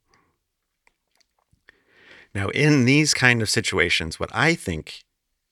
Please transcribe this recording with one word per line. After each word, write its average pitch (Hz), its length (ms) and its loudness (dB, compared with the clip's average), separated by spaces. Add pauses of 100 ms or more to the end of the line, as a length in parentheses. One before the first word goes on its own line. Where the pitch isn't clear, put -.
(2250)
Now, 98 140 -4
in 147 360 4
these 143 300 2
kind 120 260 2
of 104 80 -4
situations, 85 680 -2
what 85 120 -6
I 139 220 0
think, - 520 -10 (460)